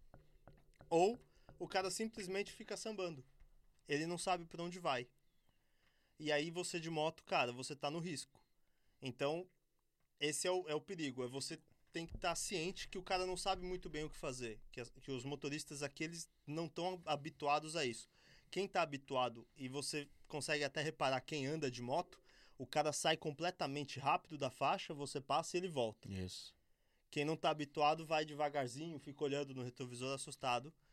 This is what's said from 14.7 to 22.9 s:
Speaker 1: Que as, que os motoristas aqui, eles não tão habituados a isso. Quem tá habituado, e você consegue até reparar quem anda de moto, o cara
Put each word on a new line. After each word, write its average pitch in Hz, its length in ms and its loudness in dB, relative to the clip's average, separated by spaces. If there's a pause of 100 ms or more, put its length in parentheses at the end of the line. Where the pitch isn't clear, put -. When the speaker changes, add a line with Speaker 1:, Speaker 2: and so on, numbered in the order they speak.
Speaker 1:
Que - 100 -8
as, 117 100 -8
que 131 200 -12
os 127 140 -2
motoristas 143 580 -4
aqui, 147 220 -4
eles 165 240 -6 (180)
não 156 220 -2
tão 175 380 -2
habituados 151 680 2
a 165 100 2
isso. - 240 -2 (420)
Quem 190 180 0
tá 180 140 4
habituado, 127 640 0 (100)
e 131 120 -6
você 143 400 -4 (200)
consegue 151 360 0
até 147 180 0
reparar 135 380 2
quem 143 260 0
anda 147 240 2
de 120 120 -6
moto, 131 380 0 (380)
o 131 80 -6
cara 151 260 4